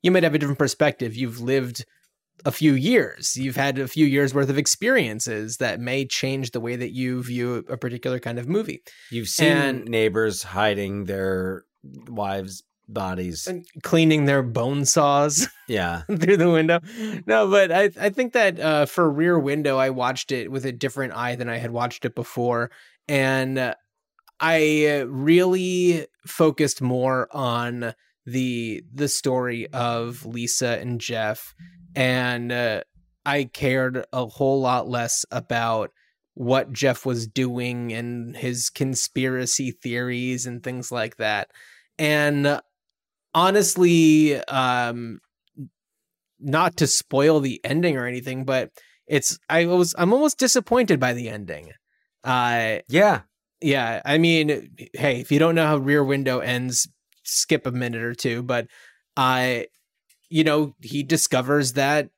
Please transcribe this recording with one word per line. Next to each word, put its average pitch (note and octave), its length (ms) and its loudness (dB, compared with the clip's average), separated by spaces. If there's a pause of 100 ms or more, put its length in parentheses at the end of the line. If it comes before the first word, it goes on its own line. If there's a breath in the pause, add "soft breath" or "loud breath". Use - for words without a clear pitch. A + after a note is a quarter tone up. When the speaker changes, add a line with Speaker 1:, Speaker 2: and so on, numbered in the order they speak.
Speaker 1:
you F#3 80 4
might F#3 120 4
have D3+ 120 2
a - 20 4
different C#3+ 220 0
perspective. C3 560 0
You've A#2+ 240 -6
lived B2 460 -2 (600)
a C3+ 60 2
few D3+ 220 4
years. C#3+ 600 0
You've B2+ 220 -6
had C#3 220 0
a C3+ 80 -4
few D#3 180 2
years C#3 280 2
worth C#3 160 2
of C3+ 80 0
experiences A#2+ 1000 -2
that A2+ 220 -2
may B2+ 260 -2
change C3+ 460 -4
the A#2+ 100 -6
way A#2+ 140 -6
that A#2+ 160 -6
you B2+ 320 -4
view B2 460 -4
a B2 80 -6
particular B2 420 -4
kind A#2 200 -8
of A#2+ 80 -10
movie. G#3 340 -4 (300 loud breath)
Speaker 2:
You've A#2 180 -6
seen - 180 2
Speaker 1:
And C#3 380 2
Speaker 2:
neighbors A2 580 0
hiding G2+ 600 -2
their F#2+ 600 -4 (180)
wives' G2 800 -8 (240)
bodies. F#2 600 -6
Speaker 1:
And F3+ 180 -10 (180)
cleaning D#3+ 420 4
their C#3 160 2
bone B2 440 -2
saws C#3+ 640 2 (120)
<laughs> - 80 -20
Speaker 2:
Yeah. F2 360 -2
Speaker 1:
through F3+ 340 2
the E3 120 4
window. E3 300 4 (480 loud breath)
No, G#3+ 220 2
but F#3+ 220 4
I, G3 180 4 (100)
I G3+ 100 0
think A#3+ 240 -2
that, G3 260 2
uh, D3+ 260 2
for E3+ 240 2
Rear E3 280 2
Window, C#3+ 400 0
I C3 120 2
watched B2+ 420 -4
it A#2+ 200 -4
with C3 140 -8
a C3 60 -4
different B2+ 420 -6
eye A#2+ 220 -4
than A#2+ 140 -6
I A#2 80 -4
had A#2 140 -6
watched A#2+ 340 -4
it A#2+ 100 -4
before. A#2+ 560 -2 (360 soft breath)
And, C3 520 0
uh, B2+ 160 -4 (640)
I, D3+ 600 4
uh, B2+ 60 -4
really F3+ 1000 2 (180)
focused D3+ 560 2
more B2+ 540 0
on A#2+ 580 -4 (320)
the, A#2+ 560 -4 (120)
the C#3+ 160 -2
story B2 640 -2
of A#2+ 520 -4
Lisa A#2+ 540 -4
and A#2+ 220 -6
Jeff. A2 520 -6 (420 loud breath)
And, B2 560 0
uh, A#2+ 320 -2 (420)
I C#3+ 200 0
cared B2+ 680 -2
a B2+ 140 -4
whole C3+ 340 0
lot B2 260 0
less A#2 440 -4
about A#2 580 -4 (460)
what C3 360 0
Jeff B2+ 340 0
was A#2+ 220 -4
doing A#2+ 640 -4
and A#2+ 440 -8
his B2 340 -4
conspiracy B2+ 1040 -2
theories B2 760 -4
and A#2+ 180 -10
things B2+ 280 -8
like A2 260 -6
that. G#2 320 -2 (480 soft breath)
And, D3 500 2
uh, C#3+ 140 0 (720)
honestly, E3+ 1040 6 (100)
um, A#2+ 720 -2 (1200)
not D#3+ 380 0
to D3 100 2
spoil D3 520 2
the C3 260 -4
ending D#3 320 0
or B2 80 -4
anything, B2+ 400 -8
but C3 260 -2 (360 soft breath)
it's, - 300 0 (120)
I E3+ 160 4
was, F3 320 4
I'm F3+ 160 4
almost C#4+ 240 4
disappointed A#3+ 640 2
by B2 140 0
the A#2+ 160 -6
ending. E2 420 -10 (520)
Uh, A#2+ 640 0
Speaker 2:
Yeah. D#3+ 340 4 (400)
Speaker 1:
yeah. B2+ 440 0
I D3 120 2
mean, D#3+ 520 2 (240)
hey, C3 260 0
if A#2+ 120 -4
you D3 80 4
don't E3 160 4
know D#3+ 120 4
how D3+ 100 4
Rear C#3 260 2
Window C3+ 360 0
ends, B2 480 -2 (360)
skip - 440 -2
a B2+ 40 -4
minute A#2+ 320 -4
or A#2+ 120 -4
two, A#2+ 280 -2
but, A#2+ 240 -4 (500 soft breath)
uh, B2+ 440 2 (680)
you D#3+ 140 2
know, D3+ 380 2
he C#3+ 220 -6
discovers C3+ 680 0
that C#3+ 440 0